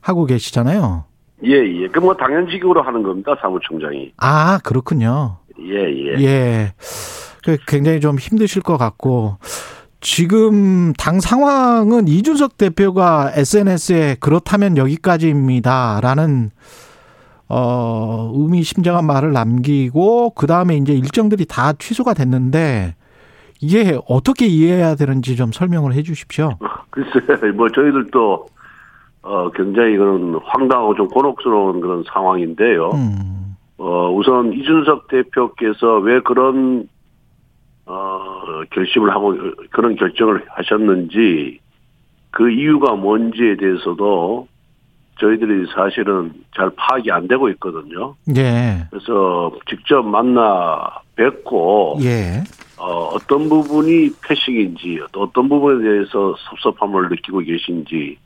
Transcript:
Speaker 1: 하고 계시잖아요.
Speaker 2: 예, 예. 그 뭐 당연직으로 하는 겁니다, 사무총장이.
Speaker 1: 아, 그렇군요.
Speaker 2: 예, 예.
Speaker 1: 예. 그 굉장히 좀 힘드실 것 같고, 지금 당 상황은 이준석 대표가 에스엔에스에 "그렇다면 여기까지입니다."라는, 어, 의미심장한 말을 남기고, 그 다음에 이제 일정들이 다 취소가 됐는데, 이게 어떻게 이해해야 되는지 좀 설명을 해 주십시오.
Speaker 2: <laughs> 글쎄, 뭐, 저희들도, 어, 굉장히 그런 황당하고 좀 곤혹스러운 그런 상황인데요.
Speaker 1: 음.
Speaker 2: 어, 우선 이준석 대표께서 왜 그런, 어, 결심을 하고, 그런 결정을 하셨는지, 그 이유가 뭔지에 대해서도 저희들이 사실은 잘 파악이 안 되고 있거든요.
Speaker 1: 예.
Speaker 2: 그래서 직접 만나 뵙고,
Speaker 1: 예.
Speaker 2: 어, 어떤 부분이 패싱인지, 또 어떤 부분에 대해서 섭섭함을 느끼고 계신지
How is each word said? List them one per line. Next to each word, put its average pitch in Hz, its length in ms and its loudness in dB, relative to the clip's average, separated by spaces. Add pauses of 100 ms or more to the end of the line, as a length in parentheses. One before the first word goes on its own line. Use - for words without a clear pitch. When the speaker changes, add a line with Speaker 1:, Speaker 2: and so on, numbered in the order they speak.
Speaker 1:
하고 170 260 0
계시잖아요. 123 760 0 (400)
Speaker 2:
예, 117 80 2
예. 92 360 2
그 151 120 0
뭐 180 160 4
당연직으로 170 680 0
하는 120 220 -4
겁니다, 98 360 -4
사무총장이. 76 800 -6
Speaker 1:
아, 156 460 2
그렇군요. 123 720 -2 (240)
Speaker 2:
예, 92 140 -10
예. 71 500 -2
Speaker 1:
예. 120 480 0 (720)
그 160 120 2 (120)
굉장히 147 320 2
좀 147 180 0
힘드실 202 440 0
것 170 140 0
같고, 117 600 -2 (640)
지금 190 920 4
당 175 260 0
상황은 240 880 2
이준석 269 500 2
대표가 180 760 2
에스엔에스에 165 840 2
"그렇다면 175 560 2
여기까지입니다."라는, 131 1700 2 (1000)
어, 117 840 -2
의미심장한 170 720 0
말을 147 260 0
남기고, 139 1000 2
그 - 120 -2
다음에 175 300 2
이제 143 160 2
일정들이 185 540 2
다 139 260 -2
취소가 233 420 -2
됐는데, 127 800 0 (680)
이게 180 380 2 (100)
어떻게 233 380 2
이해해야 165 500 4
되는지 131 400 0
좀 120 160 -2
설명을 165 420 0
해 143 80 0
주십시오. 156 480 -4 (240)
Speaker 2:
<laughs> - 160 -18
글쎄, 131 300 -2 (340)
뭐, 113 160 2
저희들도, 120 760 0 (760)
어, 90 300 -4
굉장히 104 440 0
그런 92 480 2
황당하고 123 520 0
좀 101 120 0
곤혹스러운 110 720 0
그런 87 260 -4
상황인데요. 92 880 0
Speaker 1:
음. 98 640 -4 (220)
Speaker 2:
어, 87 340 -2
우선 120 400 2
이준석 147 560 0
대표께서 117 880 0
왜 117 220 2
그런, 127 680 0 (960)
어, 95 340 -8 (500)
결심을 101 400 0
하고, 101 240 0 (360)
그런 113 260 0
결정을 98 520 0
하셨는지, 90 1120 0 (720)
그 120 200 2
이유가 139 440 2
뭔지에 107 640 0
대해서도 95 920 -2 (720)
저희들이 107 540 2
사실은 95 580 -2 (220)
잘 95 220 -2
파악이 123 340 -2
안 87 160 -2
되고 131 240 0
있거든요. 90 640 -10 (220)
Speaker 1:
예. 120 540 0
Speaker 2:
그래서 92 640 -2 (160)
직접 - 340 0
만나 104 960 0 (160)
뵙고, 101 880 0
Speaker 1:
예. 117 400 -2 (360)
Speaker 2:
어, 85 360 -6
어떤 143 340 -2
부분이 151 640 2 (160)
패싱인지, 92 760 -4 (120)
또 98 100 -6
어떤 127 260 0
부분에 143 340 2
대해서 101 520 0 (160)
섭섭함을 98 580 -4
느끼고 87 320 -6
계신지 80 840 -8